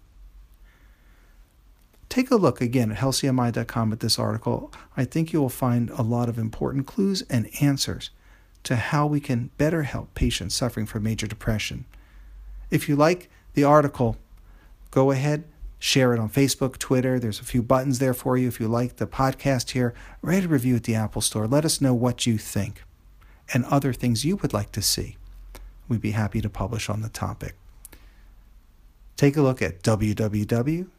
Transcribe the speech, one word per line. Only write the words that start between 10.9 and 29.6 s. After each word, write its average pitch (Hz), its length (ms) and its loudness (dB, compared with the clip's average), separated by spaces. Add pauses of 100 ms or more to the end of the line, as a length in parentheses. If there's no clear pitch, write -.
major 110 240 -2
depression. 110 600 -4 (840)
If 160 180 0
you 147 60 2
like 160 340 4 (240)
the 143 120 4
article, 139 520 4 (720)
go 135 220 4
ahead, 147 320 0 (340)
share 131 340 4
it 117 80 2
on 110 80 -2
Facebook, 131 520 0
Twitter. 127 400 2
There's 110 200 -4
a - 40 -14
few 123 180 0
buttons 131 380 2
there 127 160 2
for 127 200 0
you. 127 120 2
If 117 120 -4
you 113 80 -2
like 120 280 0
the 110 100 -4
podcast 135 680 -2
here, 123 220 0 (300)
write 185 220 2
a - 20 -2
review 127 300 2
at 110 80 -2
the 113 100 0
Apple 110 260 -2
Store. 107 240 -2
Let 143 200 2
us - 160 -2
know 135 120 4
what 123 320 0
you 113 140 2
think - 420 -6 (720)
and 123 120 2
other 139 280 0
things 120 320 -2
you 190 120 0
would - 160 -2
like 101 180 -4
to 104 100 -4
see. - 360 -4 (680)
We'd 113 140 -2
be 107 100 -2
happy 107 300 -2
to 104 80 -4
publish 113 400 -6
on 107 140 -4
the 110 60 -8
topic. - 440 -6 (1600)
Take 143 200 4
a 151 60 4
look 131 180 2